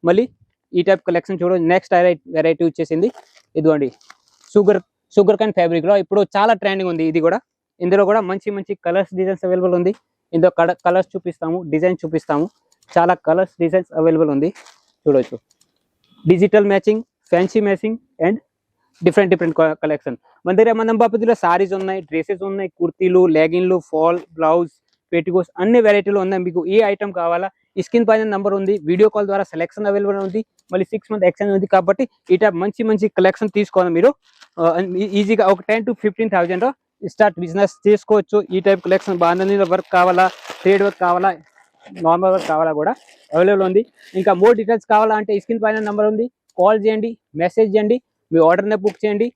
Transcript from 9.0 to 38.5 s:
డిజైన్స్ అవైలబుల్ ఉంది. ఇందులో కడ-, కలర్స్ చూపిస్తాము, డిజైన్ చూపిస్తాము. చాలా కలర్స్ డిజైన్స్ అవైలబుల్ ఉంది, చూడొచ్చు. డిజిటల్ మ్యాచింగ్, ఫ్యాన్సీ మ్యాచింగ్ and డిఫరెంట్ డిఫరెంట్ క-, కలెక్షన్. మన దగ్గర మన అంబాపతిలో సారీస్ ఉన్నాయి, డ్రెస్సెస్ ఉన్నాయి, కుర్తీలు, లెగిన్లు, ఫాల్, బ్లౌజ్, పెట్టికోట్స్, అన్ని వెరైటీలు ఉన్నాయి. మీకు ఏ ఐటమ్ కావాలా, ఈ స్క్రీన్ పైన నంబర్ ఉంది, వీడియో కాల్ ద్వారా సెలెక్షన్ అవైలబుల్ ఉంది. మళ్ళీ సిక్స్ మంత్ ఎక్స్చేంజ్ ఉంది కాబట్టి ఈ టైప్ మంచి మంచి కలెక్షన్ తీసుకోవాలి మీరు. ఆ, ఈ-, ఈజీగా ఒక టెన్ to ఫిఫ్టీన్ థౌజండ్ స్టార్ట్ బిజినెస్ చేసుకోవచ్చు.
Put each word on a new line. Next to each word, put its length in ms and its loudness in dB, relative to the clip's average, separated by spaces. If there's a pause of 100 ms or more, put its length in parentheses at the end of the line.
డిజైన్స్ 300 -4
అవైలబుల్ 280 0
ఉంది. 200 0 (380)
ఇందులో 260 4
కడ-, 140 2
కలర్స్ 440 -2
చూపిస్తాము, 460 -8
డిజైన్ 420 -2
చూపిస్తాము. 460 -4 (480)
చాలా 160 4
కలర్స్ 460 -2
డిజైన్స్ 380 -2
అవైలబుల్ 320 2
ఉంది, 240 -2 (540)
చూడొచ్చు. 300 0 (920)
డిజిటల్ 380 4
మ్యాచింగ్, 360 0
ఫ్యాన్సీ 580 -2
మ్యాచింగ్ 380 -2 (280)
and 120 0 (680)
డిఫరెంట్ 260 4
డిఫరెంట్ 260 0
క-, 260 2
కలెక్షన్. 340 -6 (300)
మన 100 0
దగ్గర 160 4
మన 180 -2
అంబాపతిలో 440 0
సారీస్ 380 0
ఉన్నాయి, 280 -6
డ్రెస్సెస్ 420 -6
ఉన్నాయి, 340 -8
కుర్తీలు, 500 2
లెగిన్లు, 540 2 (120)
ఫాల్, 260 0 (140)
బ్లౌజ్, 380 0 (420)
పెట్టికోట్స్, 460 -2
అన్ని 220 4
వెరైటీలు 380 2
ఉన్నాయి. 240 -2
మీకు 240 -4
ఏ 140 2
ఐటమ్ 320 -2
కావాలా, 380 -4 (260)
ఈ 60 -6
స్క్రీన్ 260 0
పైన 160 2
నంబర్ 300 -4
ఉంది, 240 -2
వీడియో 300 2
కాల్ 180 -2
ద్వారా 160 -2
సెలెక్షన్ 440 -8
అవైలబుల్ 300 -2
ఉంది. 280 -6 (280)
మళ్ళీ 120 0
సిక్స్ 280 -10
మంత్ 120 -2
ఎక్స్చేంజ్ 300 0
ఉంది 120 -2
కాబట్టి 420 0 (220)
ఈ 60 4
టైప్ 180 2
మంచి 280 -6
మంచి 260 0
కలెక్షన్ 460 0
తీసుకోవాలి 380 0
మీరు. 220 2 (460)
ఆ, 200 0
ఈ-, 260 -4
ఈజీగా 400 0
ఒక 140 2
టెన్ 240 -4
to 80 -4
ఫిఫ్టీన్ 380 -4
థౌజండ్ 420 -2 (360)
స్టార్ట్ 320 0
బిజినెస్ 480 -2
చేసుకోవచ్చు. 640 0